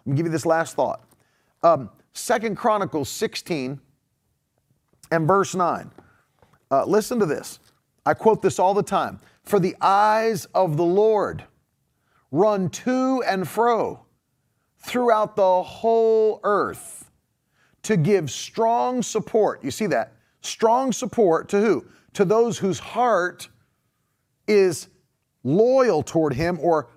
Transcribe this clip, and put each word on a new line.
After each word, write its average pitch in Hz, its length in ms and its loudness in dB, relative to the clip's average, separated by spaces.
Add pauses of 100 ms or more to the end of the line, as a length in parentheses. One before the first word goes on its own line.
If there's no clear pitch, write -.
Let 131 60 -6
me 135 60 0
give 160 100 0
you 151 60 -2
this - 140 -4
last 165 280 0
thought. - 300 -4 (580)
Um, 147 280 2 (240)
Second 220 420 -4
Chronicles 185 520 -2
sixteen 143 720 -8 (1300)
and 160 160 0
verse 190 260 2
nine. 143 380 -4 (760)
Uh, 135 140 2
listen 208 360 0
to 196 60 2
this. - 340 -8 (460)
I 151 80 2
quote 214 280 2
this 190 160 0
all 196 160 2
the 202 80 0
time. 143 380 -4 (240)
"For 208 160 0
the 175 200 -2
eyes 214 680 2
of 180 300 0
the 170 80 0
Lord 196 600 0 (880)
run 190 380 2
to 254 560 -2
and 190 200 -2
fro 220 600 -2 (760)
throughout 220 540 0
the 185 260 2
whole 220 840 0
earth 175 680 -4 (720)
to 220 140 0
give 170 340 2
strong 240 720 -2
support." 202 600 -2
You 135 80 -6
see 214 160 -6
that? 127 280 -2 (260)
Strong 240 520 0
support 185 580 0
to 202 100 2
who? 196 240 0 (300)
To 202 100 2
those 220 320 2
whose 185 220 -2
heart 202 680 -2 (1000)
is 196 400 2 (560)
loyal 220 580 4
toward 156 300 -2
Him 165 300 -2
or 160 340 0